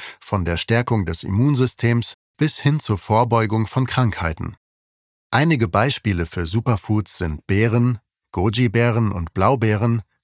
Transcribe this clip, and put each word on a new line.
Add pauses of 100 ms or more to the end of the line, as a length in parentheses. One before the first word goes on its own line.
(200)
von
der
Stärkung
des
Immunsystems (220)
bis
hin
zur
Vorbeugung
von
Krankheiten. (760)
Einige
Beispiele
für
Superfoods
sind
Beeren, (340)
Goji-Beeren
und
Blaubeeren, (220)